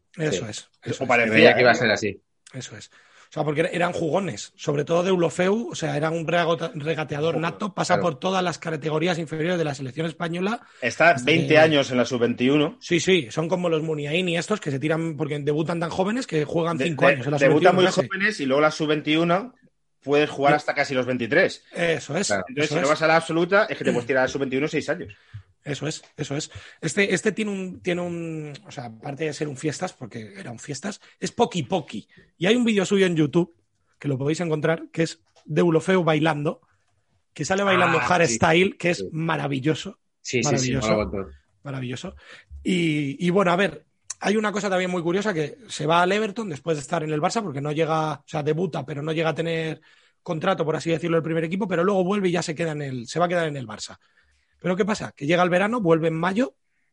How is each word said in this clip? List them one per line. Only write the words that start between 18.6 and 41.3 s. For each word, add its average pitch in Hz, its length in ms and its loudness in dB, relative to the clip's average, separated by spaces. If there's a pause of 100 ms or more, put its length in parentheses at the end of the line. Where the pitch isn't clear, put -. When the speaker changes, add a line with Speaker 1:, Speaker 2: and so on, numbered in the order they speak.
Speaker 3:
la 151 100 4
sub-veintiuno 160 840 0 (480)
puedes 147 300 2
jugar 139 220 4
Speaker 1:
Sí. - 20 6
Speaker 3:
hasta 147 180 -2
casi 139 220 -2
los 127 100 2
veintitrés. 123 680 2
Speaker 1:
Eso 165 460 -2
es, 202 120 -2
Speaker 2:
Claro. 95 180 0
Speaker 3:
Entonces, 147 240 -2
Speaker 1:
eso 147 40 -2
Speaker 3:
si 160 40 2
no 180 60 0
Speaker 1:
es. 139 40 4
Speaker 3:
vas 151 140 2
a 160 40 2
la 160 100 6
absoluta, 170 480 2
es 143 120 -6
que - 60 -8
te 139 80 2
puedes 117 160 -2
tirar 131 140 2
a 127 40 4
la 127 60 -4
sub-veintiuno 135 360 -2
seis 143 220 -4
años. 143 240 -6 (480)
Speaker 1:
Eso 143 280 -8
es, 160 120 -10 (140)
eso 139 220 -6
es. 151 120 -8 (300)
Este, 196 340 0
este 185 200 0
tiene 208 180 -4
un, 190 300 -8
tiene 180 200 -2
un, 165 520 -8 (120)
o - 60 -20
sea, 127 140 -12
aparte 135 400 -8
de 151 80 -4
ser 151 160 -6
un 139 80 -10
fiestas, 156 340 -4
porque 107 460 -14
era 185 140 -14
un 113 60 -14
fiestas, - 440 -10 (180)
es - 140 -6
poki 185 300 0
poki. 139 440 -6 (300)
Y 160 100 -4
hay 220 80 4
un 247 80 2
vídeo 208 220 2
suyo 190 200 4
en 175 120 0
YouTube, 160 360 2 (460)
que - 80 -6
lo 139 100 0
podéis 143 220 -2
encontrar, 160 440 0 (100)
que 165 100 0
es - 180 -4 (220)
Deulofeu 175 580 4
bailando, 156 600 0 (720)
que 156 100 -8
sale 190 200 0
bailando 180 360 2
Speaker 2:
Ah, 143 60 -2
Speaker 1:
hardstyle, 170 680 4
Speaker 2:
sí. - 60 -16
Speaker 1:
que 170 140 0
es 170 80 -2
Speaker 2:
Sí. - 120 -8
Speaker 1:
maravilloso. 151 880 -2 (220)
Speaker 2:
Sí, - 160 -4
sí, 117 60 2
sí, - 20 -2
Speaker 1:
Maravilloso. 131 460 0
Speaker 2:
mola 107 140 2
un 95 60 -6
montón. 98 220 -8 (300)